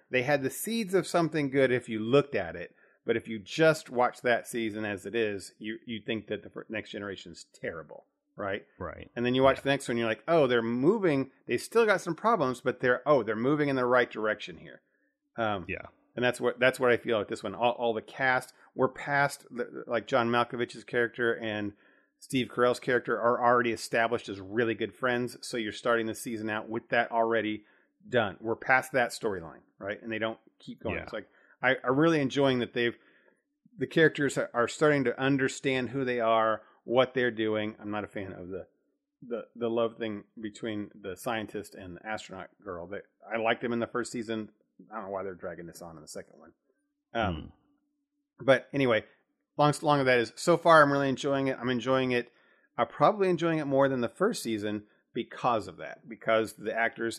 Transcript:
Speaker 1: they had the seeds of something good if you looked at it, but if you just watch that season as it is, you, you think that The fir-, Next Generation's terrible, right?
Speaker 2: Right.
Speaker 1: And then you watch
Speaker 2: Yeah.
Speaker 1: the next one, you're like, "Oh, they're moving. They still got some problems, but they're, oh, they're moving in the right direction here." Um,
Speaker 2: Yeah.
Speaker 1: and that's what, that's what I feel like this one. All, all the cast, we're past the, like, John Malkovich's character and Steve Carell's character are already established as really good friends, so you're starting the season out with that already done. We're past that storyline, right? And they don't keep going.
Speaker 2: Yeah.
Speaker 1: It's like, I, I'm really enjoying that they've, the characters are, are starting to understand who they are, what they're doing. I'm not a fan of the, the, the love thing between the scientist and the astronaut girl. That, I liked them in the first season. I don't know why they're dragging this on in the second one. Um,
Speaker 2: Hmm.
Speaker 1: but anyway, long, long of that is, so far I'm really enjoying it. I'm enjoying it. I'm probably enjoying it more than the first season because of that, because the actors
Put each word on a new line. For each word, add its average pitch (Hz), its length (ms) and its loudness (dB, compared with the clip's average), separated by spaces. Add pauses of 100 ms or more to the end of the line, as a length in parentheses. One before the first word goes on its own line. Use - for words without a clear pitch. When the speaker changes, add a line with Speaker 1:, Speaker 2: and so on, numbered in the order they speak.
Speaker 1:
they 127 120 0
had 139 220 2
the 127 60 0
seeds 214 440 -6
of 185 120 2
something 156 440 0
good 131 240 4
if 120 160 -2
you 110 100 -4
looked 123 360 2
at 85 200 -4
it, 85 180 -12 (320)
but 117 120 0
if - 100 -8
you 113 120 -8
just 156 500 2
watch 123 320 0
that 120 260 2
season 110 380 -4
as 101 200 -6
it 101 100 -6
is, 104 440 -2
you, 110 260 -10
you 113 140 -8
think 107 280 -6
that 104 160 -6
The 101 60 -18
fir-, 110 200 -14
Next 107 220 -8
Generation's 98 540 -12 (140)
terrible, 85 460 -12 (320)
right? 101 280 -6 (140)
Speaker 2:
Right. 87 360 -12
Speaker 1:
And 120 100 -2
then 127 100 0
you 131 80 2
watch 135 140 4
Speaker 2:
Yeah. - 60 -14
Speaker 1:
the 135 80 -2
next 139 180 -4
one, 120 80 -2
you're 117 100 -2
like, 110 200 -4
"Oh, 160 200 4
they're 120 140 2
moving. 135 680 0 (160)
They 120 100 0
still 226 280 2
got 196 160 2
some 165 140 -6
problems, 156 460 0
but 127 180 -4
they're, 123 260 2
oh, 139 180 6
they're 107 120 -2
moving 143 320 2
in 139 80 0
the 127 100 0
right 123 240 4
direction 107 480 -4
here." 73 240 -20 (560)
Um, 104 300 -2
Speaker 2:
Yeah. - 200 -10 (280)
Speaker 1:
and 117 80 -4
that's 123 160 0
what, 123 200 -2
that's 131 200 4
what 123 120 4
I 117 60 4
feel 113 200 0
like 101 120 -2
this 110 140 -8
one. 98 120 -6
All, 117 160 2
all 117 220 0
the 107 80 -4
cast, 127 520 -2 (220)
we're 131 140 2
past - 640 -2
the, 120 360 -8
like, 117 200 -2
John 120 220 2
Malkovich's 120 540 -2
character 120 500 0
and 104 400 -4 (460)
Steve 127 340 -2
Carell's 123 260 2
character 120 400 0
are 117 240 2
already 120 280 4
established 113 560 -2
as 98 140 -10
really 113 320 0
good 107 220 -6
friends, 123 460 -2
so - 140 -10
you're 110 160 -4
starting 117 360 0
the 107 80 -6
season 110 340 -8
out 107 180 -4
with 113 220 -8
that 117 220 0
already 113 520 0 (460)
done. 104 320 0
We're 110 140 -4
past 131 380 2
that 120 180 2
storyline, 92 500 -6 (180)
right? 98 220 -8
And 113 100 -10
they 110 80 -4
don't 110 200 -4 (200)
keep - 220 -16
going. 104 140 -6
Speaker 2:
Yeah. 80 80 -8
Speaker 1:
It's - 100 -14
like, 107 140 -10 (340)
I, 127 220 4
I'm 127 160 2
really 160 200 6
enjoying 131 400 2
that 113 140 -2
they've, 120 240 0 (800)
the 131 100 -4
characters 156 500 4
are, 127 160 -2
are 120 140 4
starting 147 360 4
to 120 160 -2
understand 131 680 0
who 131 160 -4
they 123 140 -2
are, 110 440 4 (220)
what 127 280 2
they're 123 180 2
doing. 107 480 -2
I'm 104 120 -10
not 104 120 -4
a 95 40 -8
fan 95 260 -10
of 92 160 -14
the, 90 160 -10 (600)
the, 117 180 -8 (100)
the 117 140 -4
love 117 280 -2
thing 107 260 -8 (180)
between 107 480 -8 (100)
the 101 160 -12
scientist 107 600 -8
and 90 220 -16
the - 100 -16
astronaut 95 420 -10 (140)
girl. 87 240 -12
That, 98 160 -12 (280)
I 113 60 -4
liked 113 240 0
them 120 120 -4
in 117 60 -2
the 113 80 -2
first 120 240 -6
season. 110 380 -8 (420)
I 107 40 -14
don't 107 100 -10
know 95 60 -10
why 95 120 -6
they're 95 120 -10
dragging 85 320 -12
this 82 160 -18
on 82 140 -16
in 76 40 -18
the 78 60 -20
second - 320 -16
one. 78 120 -20 (640)
Um, 104 220 -2 (1040)
Speaker 2:
Hmm. 117 60 -10
Speaker 1:
but 127 260 4
anyway, 123 320 2 (540)
long, 147 240 6
long 147 180 4
of 131 60 2
that 127 140 6
is, 113 160 0
so 175 220 2
far 165 260 10
I'm 143 80 4
really 139 180 2
enjoying 135 380 0
it. 131 120 -2
I'm 120 100 -2
enjoying 127 420 2
it. 120 200 -2 (460)
I'm 120 80 2
probably 190 440 2
enjoying 165 280 0
it 151 80 -4
more 139 240 4
than 131 120 -2
the 117 80 0
first - 340 -2
season 107 400 -4 (320)
because 117 520 -2
of - 100 -16
that, - 300 -14
because 113 460 0
the 107 240 -8
actors 113 420 -2